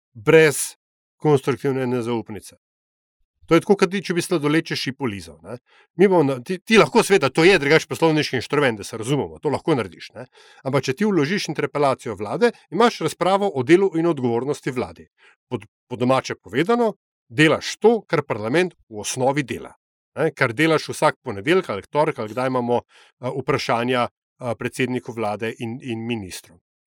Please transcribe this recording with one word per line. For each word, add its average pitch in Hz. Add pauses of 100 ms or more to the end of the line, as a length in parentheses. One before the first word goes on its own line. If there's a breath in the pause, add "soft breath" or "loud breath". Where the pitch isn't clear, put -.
brez 151 (380)
konstruktivne 135
nezaupnice. 113 (840)
To -
je 170
tako, 196
kot 185
ti, 196
če 180
bi 170
sladoled 156
čez 156
šipo 135
lizal, 85
ne. 90 (420 soft breath)
Mi 196
bomo 175
na-, 135
ti, 185
ti -
lahko 185
seveda, 160
to 160
je 190
drugače 147
poslovniški 151
inštrument, 123
da 98
se 113
razumemo, 107
to 156
lahko 147
narediš, 92
ne. 113 (400 soft breath)
Ampak 135
če 131
ti 214
vložiš 180
interpelacijo 135
vlade, 131 (160 soft breath)
imaš 220
razpravo 190
o 135
delu 180
in 165
odgovornosti 131
vladi. 90 (380 soft breath)
Po, 123 (240)
po -
domače 123
povedano, 196 (360)
delaš 135
to, 220
kar -
parlament 127 (100)
v 107
osnovi 131
dela, - (400)
ne, 156
kar 131
delaš 151
vsak 139
ponedeljek 127
ali 98
torek, 151
ali 110
kdaj 127
imamo, 120
eh, -
vprašanja, 123
eh, -
predsedniku 123
vlade 110
in, 120
in 117
ministrom. 113 (280)